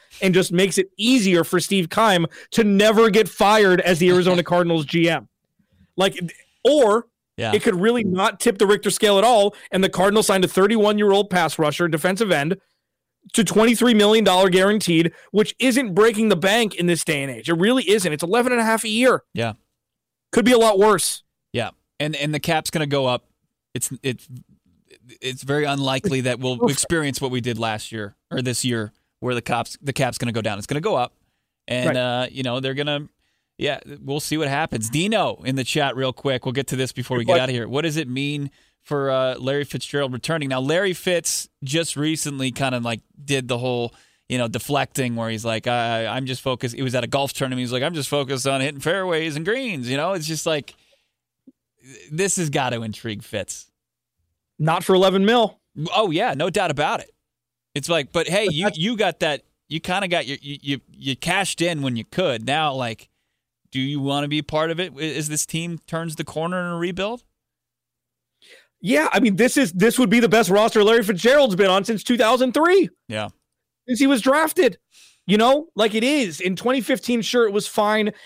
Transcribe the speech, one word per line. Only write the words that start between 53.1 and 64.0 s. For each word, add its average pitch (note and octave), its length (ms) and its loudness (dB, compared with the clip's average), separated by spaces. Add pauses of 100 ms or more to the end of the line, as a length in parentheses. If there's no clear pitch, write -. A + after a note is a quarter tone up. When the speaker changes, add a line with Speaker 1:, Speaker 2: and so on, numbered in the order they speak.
Speaker 2:
Fitz. - 480 -10 (880)
Speaker 1:
Not E3 240 0
for F#3+ 120 2
eleven F#3+ 320 4
mil. A3+ 340 2 (320)
Speaker 2:
Oh, A3 180 0
yeah, F#3+ 220 -2
no D#3 160 -4
doubt F#3 220 -2
about D3+ 300 -4
it. - 100 -20 (640)
It's C#3+ 160 -6
like, D#3 220 -2
but E3 140 -2
hey, G3+ 200 0
Speaker 1:
But E3 80 -2
Speaker 2:
you, E3 100 -2
Speaker 1:
that's G3 140 -4
Speaker 2:
you G#3 180 -2
got G3 240 -2
that, D3+ 220 -2 (260)
you D3+ 100 -8
kinda F#3 300 -4
got E3 180 -2
your, C3+ 140 -8
you, C#3+ 220 -14
you, C#3 180 -6 (100)
you C3+ 260 -8
cashed F3+ 440 -4
in E3 220 -2
when C3 120 -4
you A2+ 100 -6
could. B2+ 420 -4
Now, D3 260 -2
like, A#2+ 380 -8 (640)
do C3 60 -8
you C#3 220 -4